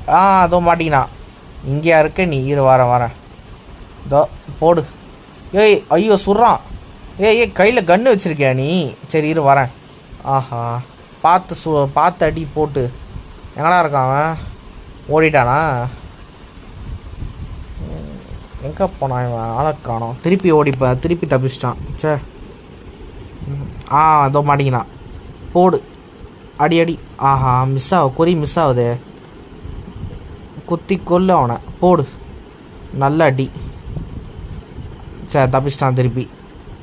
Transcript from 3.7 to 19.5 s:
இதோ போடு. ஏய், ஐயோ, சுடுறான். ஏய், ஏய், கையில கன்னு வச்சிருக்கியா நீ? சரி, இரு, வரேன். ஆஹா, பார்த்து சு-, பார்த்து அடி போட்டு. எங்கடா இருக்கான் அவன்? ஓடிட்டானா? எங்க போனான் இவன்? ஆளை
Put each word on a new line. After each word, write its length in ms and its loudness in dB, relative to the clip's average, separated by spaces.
இதோ 220 2
போடு. 260 2
ஏய், 360 4
ஐயோ, 380 4
சுடுறான். 320 4
ஏய், 200 4
ஏய், 160 0
கையில 260 4
கன்னு 360 4
வச்சிருக்கியா 380 0
நீ? 400 -2
சரி, 220 0
இரு, 160 0
வரேன். 240 4
ஆஹா, 580 -4
பார்த்து 440 2
சு-, 220 0
பார்த்து 400 0
அடி 280 -4
போட்டு. 360 -2
எங்கடா 40 -10
இருக்கான் 320 2
அவன்? 440 0
ஓடிட்டானா? 720 2
எங்க 260 -4
போனான் 300 -4
இவன்? 120 -4
ஆளை 320 -2